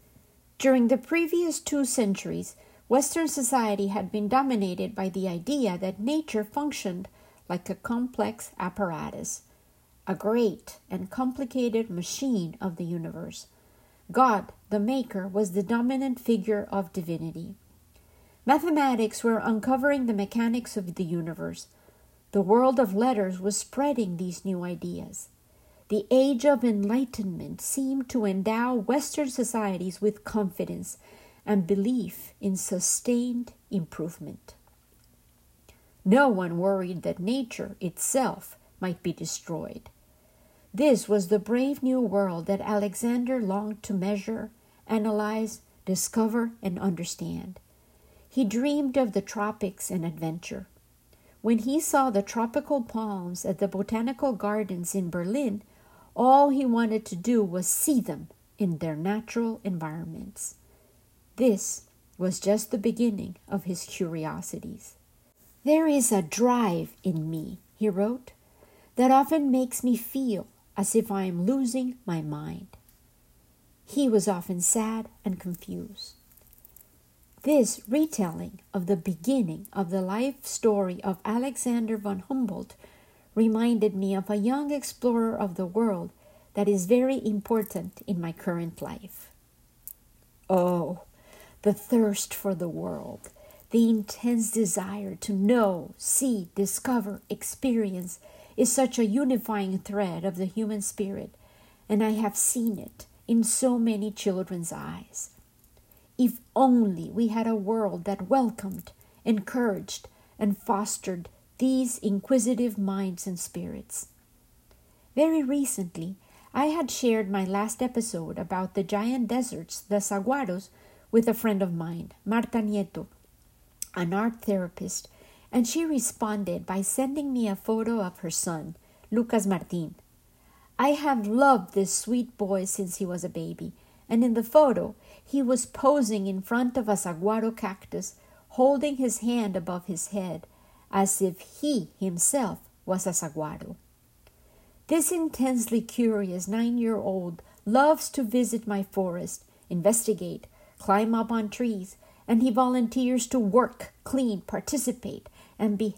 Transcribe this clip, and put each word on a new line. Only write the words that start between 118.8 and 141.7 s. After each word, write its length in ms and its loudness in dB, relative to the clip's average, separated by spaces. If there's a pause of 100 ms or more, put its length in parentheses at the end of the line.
giant 460 0
deserts, 520 -4
the 160 0
saguaros, 720 -2 (420)
with 180 6
a 60 4
friend 280 0
of 100 0
mine, 400 -6 (140)
Marta 320 0
Nieto, 480 -2 (880)
an 180 -2
art 300 0
therapist, 640 -4 (420)
and 160 2
she 180 -2
responded 800 -2
by 160 -2
sending 500 -2
me 160 0
a 80 -2
photo 440 -2
of 180 -6
her 120 -8
son, 460 -4 (340)
Lucas 360 2
Martin. 480 -2 (840)
I 120 4
have 360 0
loved 480 4
this 180 2
sweet 440 -2
boy 300 -2
since 320 -6
he 80 -4
was 180 -6
a 60 -6
baby, 420 -8 (360)
and 140 4
in 120 4
the 80 2
photo, 520 4 (300)
he 160 0
was 240 2
posing 640 2
in 160 -2
front 340 0
of 100 0
a 100 4
saguaro 540 0
cactus, 640 -8 (340)
holding 460 4
his 220 0
hand 380 0
above 300 -6
his 220 -6
head, 380 -6 (440)
as 320 2
if 180 0
he 480 -2 (100)